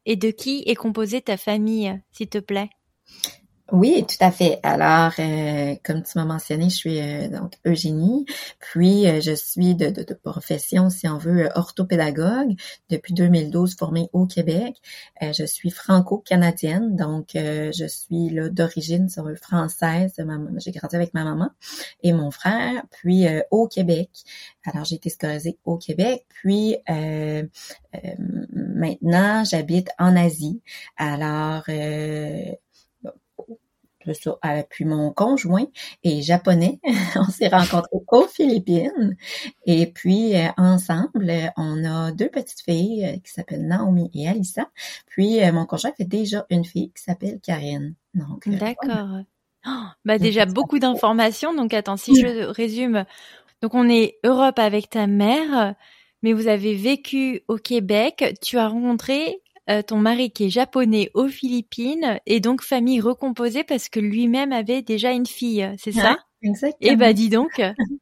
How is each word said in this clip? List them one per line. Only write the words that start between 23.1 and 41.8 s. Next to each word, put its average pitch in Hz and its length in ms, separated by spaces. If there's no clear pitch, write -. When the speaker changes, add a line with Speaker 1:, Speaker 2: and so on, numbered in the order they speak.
Speaker 2:
euh, 156 140
au 226 160
Québec. 175 440
Alors, 156 180
j'ai 165 120
été - 120
scolarisée 151 560
au 170 140
Québec, 190 500
puis, 214 480
euh, 156 520
euh, - 40
maintenant, 180 880
j'habite 170 460
en 180 180
Asie. 165 440
Alors, 151 720
euh, 151 720
c'est 156 60
ça. 156 220
Euh, 147 240
puis - 160
mon 151 280
conjoint 220 520
est 151 180
japonais. 175 640
<laughs> 196 320
On 190 80
s'est - 240
rencontrés 180 400
aux 262 160
Philippines. 220 880
Et 165 220
puis, 196 500
euh, 165 120
ensemble, 180 720
euh, 165 160
on 156 300